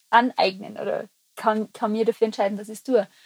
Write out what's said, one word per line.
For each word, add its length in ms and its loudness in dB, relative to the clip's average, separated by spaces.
aneignen 680 2
oder 300 -4
kann, 380 -2
kann 200 -2
mir 120 0
dafür 200 0
entscheiden, 320 -2
dass 120 -12
ich's 140 -16
tue. 240 2